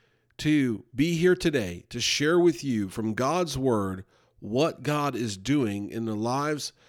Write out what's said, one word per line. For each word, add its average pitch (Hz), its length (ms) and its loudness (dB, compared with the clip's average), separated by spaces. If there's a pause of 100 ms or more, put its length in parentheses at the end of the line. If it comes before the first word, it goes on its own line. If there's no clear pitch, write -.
(400)
to 131 440 2 (100)
be 160 220 2
here 175 200 4
today 120 540 -2
to 120 100 -10
share 151 400 2
with 170 240 4
you 110 260 0
from 110 240 -4
God's 139 460 -2
Word 101 460 0 (340)
what 135 420 -2
God 147 340 -2
is 107 220 -4
doing 101 500 0
in 113 180 -6
the 110 100 -4
lives 139 580 -4 (160)